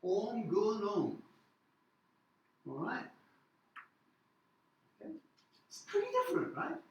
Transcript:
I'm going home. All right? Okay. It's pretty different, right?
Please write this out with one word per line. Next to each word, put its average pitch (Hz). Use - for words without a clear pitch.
I'm 214
going 214
home. 196
All 135
right? 190
Okay. -
It's -
pretty 415
different, -
right? 320